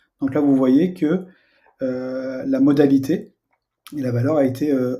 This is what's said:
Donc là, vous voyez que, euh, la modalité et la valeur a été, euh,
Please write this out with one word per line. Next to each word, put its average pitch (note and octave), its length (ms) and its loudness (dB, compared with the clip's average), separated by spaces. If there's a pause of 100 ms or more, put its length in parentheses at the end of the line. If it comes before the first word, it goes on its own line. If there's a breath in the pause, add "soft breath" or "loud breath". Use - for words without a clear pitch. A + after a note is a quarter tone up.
(220 soft breath)
Donc C3+ 120 -4
là, D3+ 80 0
vous C#3 140 4
voyez C3+ 380 2
que, E3 320 -2 (560 loud breath)
euh, C3 640 -8
la C3+ 140 0
modalité C#3 760 2 (600)
et C#3 60 -8
la B2+ 100 -6
valeur C3 260 0
a C#3 80 2
été, C#3+ 260 -2
euh, B2+ 280 -2